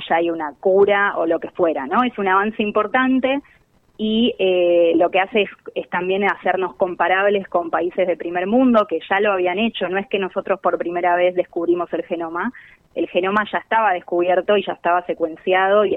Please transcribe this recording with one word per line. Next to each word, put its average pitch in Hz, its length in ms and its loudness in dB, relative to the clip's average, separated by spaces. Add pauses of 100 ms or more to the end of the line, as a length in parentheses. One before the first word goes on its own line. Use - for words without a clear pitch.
ya 170 80 2
hay 170 140 0
una 156 280 -6
cura 202 580 4
o 175 80 -2
lo 165 140 0
que 165 200 -12
fuera, 147 280 0
¿no? 214 160 0
Es 240 160 -4
un 202 80 -4
avance 196 340 2
importante 254 800 0 (560)
y, 220 400 0
eh, 175 600 2
lo 170 160 2
que 190 80 2
hace 202 220 0
es, 190 80 -6 (260)
es 185 140 -8
también 190 340 -2
hacernos 185 500 -2
comparables 190 720 0
con 170 240 -4
países 175 380 -2
de 170 80 -2
primer 180 320 -6
mundo 233 400 2
que 160 100 -2 (100)
ya 196 120 0
lo 208 100 2
habían 185 300 -2
hecho. 214 280 -4
No 190 100 -4
es 196 100 -6
que 208 100 -4
nosotros 190 400 -4
por 175 180 0
primera 175 380 -2
vez 180 220 2
descubrimos 170 560 -2
el 175 100 -4
genoma. 170 500 -6 (440)
El 170 180 -2
genoma 196 380 0
ya 180 60 -2
estaba 214 340 0
descubierto 180 640 0
y 196 100 0
ya 175 60 -4
estaba 175 340 0
secuenciado 185 800 0
y, 190 120 0